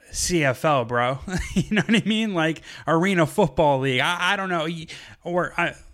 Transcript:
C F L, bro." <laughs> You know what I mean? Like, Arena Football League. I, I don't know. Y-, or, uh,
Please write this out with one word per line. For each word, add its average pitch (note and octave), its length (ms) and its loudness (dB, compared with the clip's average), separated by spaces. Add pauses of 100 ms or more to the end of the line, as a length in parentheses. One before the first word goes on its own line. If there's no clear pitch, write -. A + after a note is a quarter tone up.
(100)
C F3 320 0
F C3 220 0
L, C#3 200 2
bro." B2 380 0
<laughs> - 320 -6
You G3+ 200 0
know G3+ 120 2
what A3 160 4
I - 20 -4
mean? A3 280 -2
Like, D#3+ 280 0 (260)
Arena E3+ 380 4
Football D3 540 2
League. C3 220 2
I, F3 320 0
I - 20 0
don't F#3+ 140 -4
know. E3+ 160 -2
Y-, E3 220 -8 (360)
or, F3 340 -2
uh, D#3+ 160 0 (200)